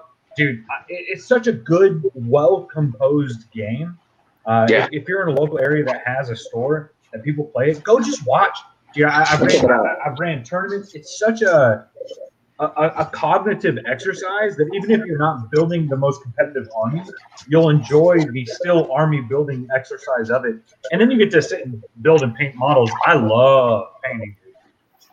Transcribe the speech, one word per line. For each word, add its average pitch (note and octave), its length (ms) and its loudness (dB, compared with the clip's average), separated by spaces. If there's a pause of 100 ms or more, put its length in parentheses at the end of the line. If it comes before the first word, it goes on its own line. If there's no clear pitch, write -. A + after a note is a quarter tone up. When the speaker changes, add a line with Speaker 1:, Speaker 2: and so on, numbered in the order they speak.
(380)
Speaker 1:
dude. C3+ 320 -2
I, - 200 -10
it, F3+ 160 -12 (120)
it's - 80 -20
such F3 220 0
a - 60 0
good, F3 500 2 (100)
well D3 500 2
composed C#3 880 -2
game. B2+ 460 -8 (480)
Uh, A2+ 240 2
Speaker 2:
Yeah. A2 220 4
Speaker 1:
if, D3+ 120 -6
if - 60 -14
you're F#3 180 -2
in C#3+ 80 0
a C#3+ 40 0
local D3+ 200 -2
area D3 260 2
that B2 200 -6
has B2+ 240 -4
a A2 60 -6
store D3 560 -6 (200)
that A2+ 120 -14
people D3 220 -4
play C3+ 260 0
it, D3+ 120 -6
go A#3 160 4
just A#3 260 -4
watch, C#3+ 320 2 (360)
dude. D3 120 2
I, D3 160 2
I've D3+ 180 2
Speaker 2:
Check C3 240 4
Speaker 1:
ran, - 20 4
Speaker 2:
it B2 60 4
out. A2+ 140 2
Speaker 1:
I, - 260 -4
I've B2+ 80 -12
ran D#3+ 240 -4
tournaments. G3 520 -8
It's - 240 -18
such A3 240 0
a, C#3+ 440 4 (720)
a, D3 60 -2
a, D#3 220 0 (120)
a D#3 120 0
cognitive F3+ 760 -2
exercise F#3+ 720 -4
that D3+ 160 0
even G3+ 180 -6
if A3 140 2
you're E3 120 -6
not C#3+ 340 -2
building E3 360 0
the C3+ 100 -4
most C#3 260 -2
competitive C3+ 520 -6
armies, C#3+ 360 -6 (360)
you'll D#3+ 220 4
enjoy D3+ 480 4 (140)
the B2 140 -6
still F3 460 0
army D3 300 2
building C3 540 -4
exercise B2 560 -4
of B2 140 0
it. A2+ 100 -4 (360)
And F3+ 100 -2
then B3 100 4
you B3+ 60 2
get G#3 140 4
to D#3+ 100 4
sit D3 240 -6
and A#2 180 -12 (180)
build D3+ 220 6
and A#2 120 -2
paint C#3+ 200 -6
models. C3 340 2 (160)
I E3+ 100 4
love A#2+ 720 4 (160)
painting. A2 320 -10 (760)